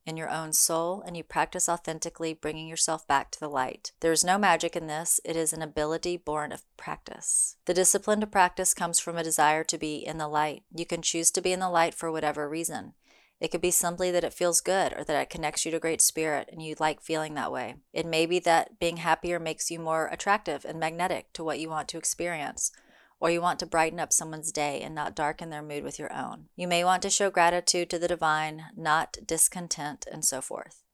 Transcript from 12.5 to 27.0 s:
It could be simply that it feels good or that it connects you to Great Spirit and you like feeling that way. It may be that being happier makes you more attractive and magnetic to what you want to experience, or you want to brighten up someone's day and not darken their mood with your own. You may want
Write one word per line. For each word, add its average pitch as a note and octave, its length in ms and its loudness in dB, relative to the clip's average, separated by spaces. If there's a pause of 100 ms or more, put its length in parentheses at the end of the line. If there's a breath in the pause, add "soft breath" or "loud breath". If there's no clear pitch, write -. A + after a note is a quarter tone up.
It D#3+ 120 -2
could - 100 -2
be F3+ 80 4
simply F3 420 2
that F3 120 2
it C3+ 100 -2
feels F3 280 2
good F3+ 360 2
or D3+ 60 -6
that C#3+ 180 0
it C3+ 80 -4
connects D3+ 340 -4
you D#3+ 80 -2
to D#3+ 80 0
Great E3 220 0
Spirit D#3 500 0
and E3 80 -16
you D#3 200 -8
like D#3 220 0
feeling D#3 340 -2
that B2+ 160 -4
way. B2+ 240 -6 (180)
It E3 120 -2
may E3 200 2
be F3 140 2
that E3 400 2
being E3+ 180 0
happier E3+ 420 0
makes D#3+ 300 -4
you E3 80 -8
more D#3+ 300 0
attractive E3+ 580 -2
and D#3+ 140 -8
magnetic E3 540 -2
to E3 100 -8
what D3 160 -2
you D#3+ 100 -6
want D#3 200 -6
to D#3+ 100 -8
experience, E3 720 -4 (480 soft breath)
or E3 100 2
you E3+ 120 2
want E3+ 180 0
to F3+ 80 -2
brighten E3 320 2
up D#3 140 0
someone's D#3+ 380 -2
day D3 300 -2
and D#3 140 -10
not D3+ 200 -6
darken D#3+ 340 -2
their D3+ 120 -10
mood D3 220 -8
with C#3 160 -8
your D3+ 140 -8
own. C3+ 320 -8 (100)
You F3+ 120 -6
may F3 160 2
want F3+ 200 4